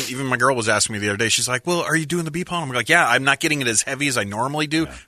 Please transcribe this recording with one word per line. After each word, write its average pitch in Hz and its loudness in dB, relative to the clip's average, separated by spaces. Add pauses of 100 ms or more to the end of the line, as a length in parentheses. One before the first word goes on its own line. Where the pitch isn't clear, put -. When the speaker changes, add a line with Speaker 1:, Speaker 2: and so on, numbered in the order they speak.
Speaker 1:
even 131 -6
my 127 0
girl 127 4
was 110 -2
asking 107 2
me 104 -4
the 104 -2
other 101 0
day. 113 0
She's 113 0
like, 127 -2
"Well, 175 0
are 151 -2
you 160 0
doing 165 -2
the 156 -8
bee 170 -4
pollen?" 170 -6
I'm 127 -4
like, 120 -2
"Yeah, 165 6
I'm 123 4
not 139 2
getting 151 0
it 127 0
as 110 2
heavy 135 -2
as 120 0
I 104 0
normally 135 -2
do, 160 0
Speaker 2:
Yeah. 151 -8 (140)